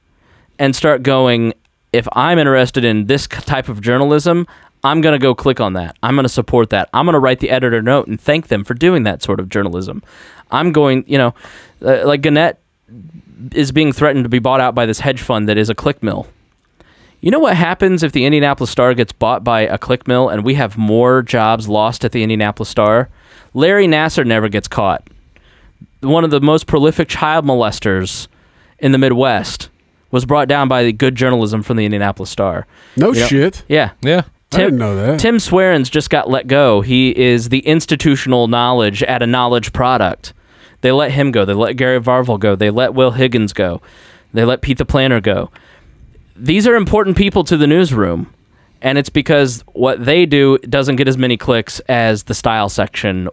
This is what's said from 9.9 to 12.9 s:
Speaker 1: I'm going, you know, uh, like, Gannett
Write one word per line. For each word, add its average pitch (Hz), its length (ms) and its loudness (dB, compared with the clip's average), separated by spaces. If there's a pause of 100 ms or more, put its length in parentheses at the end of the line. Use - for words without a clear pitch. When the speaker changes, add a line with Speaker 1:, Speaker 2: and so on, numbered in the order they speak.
Speaker 1:
I'm 160 220 0
going, 139 340 2
you 139 120 0
know, 120 160 0 (500)
uh, 131 220 2
like, 143 160 2
Gannett 151 360 2 (920)